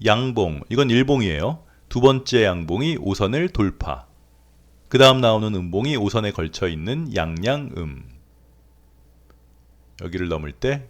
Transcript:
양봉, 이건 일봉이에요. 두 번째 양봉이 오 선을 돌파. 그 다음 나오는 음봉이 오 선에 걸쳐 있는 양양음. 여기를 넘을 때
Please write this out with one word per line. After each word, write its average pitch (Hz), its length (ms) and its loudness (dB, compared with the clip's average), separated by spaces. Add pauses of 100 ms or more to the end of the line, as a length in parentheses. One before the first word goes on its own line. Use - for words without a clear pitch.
양봉, 110 680 0
이건 127 200 2
일봉이에요. 120 720 2 (240)
두 123 140 -4
번째 131 420 4
양봉이 95 560 -2
오 98 140 -2
선을 131 360 -2
돌파. - 580 -4 (800)
그 131 80 2
다음 131 240 8
나오는 107 320 2
음봉이 98 440 -2
오 104 120 0
선에 107 220 -2
걸쳐 87 360 -4
있는 110 480 -6
양양음. 82 1040 -6 (1800)
여기를 90 280 -6
넘을 76 240 -6
때 135 360 -4